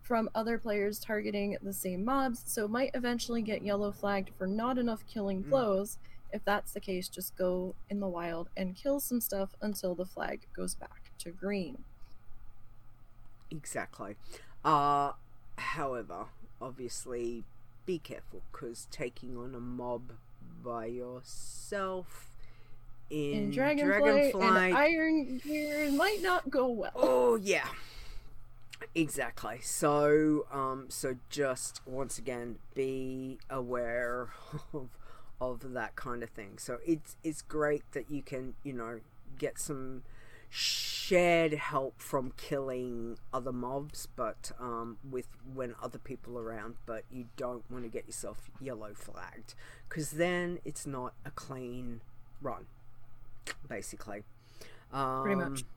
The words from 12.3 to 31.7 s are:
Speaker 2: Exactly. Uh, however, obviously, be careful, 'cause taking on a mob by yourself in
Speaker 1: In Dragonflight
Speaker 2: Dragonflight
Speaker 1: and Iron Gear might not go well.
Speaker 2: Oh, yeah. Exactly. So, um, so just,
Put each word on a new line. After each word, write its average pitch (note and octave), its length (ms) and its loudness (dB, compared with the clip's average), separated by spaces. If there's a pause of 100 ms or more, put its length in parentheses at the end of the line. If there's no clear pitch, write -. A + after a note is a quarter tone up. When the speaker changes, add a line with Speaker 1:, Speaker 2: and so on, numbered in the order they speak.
Speaker 2:
Exactly. B2 640 -6 (480)
Uh, C#3+ 500 8 (440)
however, A2+ 680 -2 (360)
obviously, A#2+ 840 -4 (420)
be F3 140 0
careful, - 420 -8 (100)
'cause - 400 -8
taking B2 460 -4
on B2 180 -6
a A#2+ 40 -8
mob B2 540 -4 (500)
by A#2 220 -4
yourself B2+ 1500 -4 (800)
in D3 240 2
Speaker 1:
In C#3 180 4
Dragonflight C#4+ 840 8
Speaker 2:
Dragonflight F#3+ 340 8
Speaker 1:
and F3+ 100 8
Iron D#4 600 6
Gear D4 540 2
might F#4 300 6
not F4+ 280 4
go C4 180 6
well. A#3+ 280 0
Speaker 2:
Oh, B3 400 8
yeah. F3+ 340 4 (1200)
Exactly. B2+ 680 0
So, D3+ 880 8
um, C3 380 0
so B2+ 280 -2 (120)
just, - 580 0